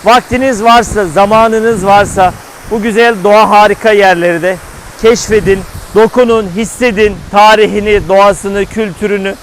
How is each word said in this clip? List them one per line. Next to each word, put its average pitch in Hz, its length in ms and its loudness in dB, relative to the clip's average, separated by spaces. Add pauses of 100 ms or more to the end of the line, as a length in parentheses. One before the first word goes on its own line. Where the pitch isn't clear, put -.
Vaktiniz 240 600 0
varsa, 226 420 2
zamanınız 220 800 0
varsa 196 480 2 (380)
bu 214 100 -4
güzel 233 420 0
doğa 208 260 2
harika 208 420 2
yerleri 175 500 2
de 180 160 -2 (440)
keşfedin, 208 580 0 (360)
dokunun, 226 600 0
hissedin 214 640 -2 (140)
tarihini, 208 760 2
doğasını, 196 580 0
kültürünü. 196 760 -6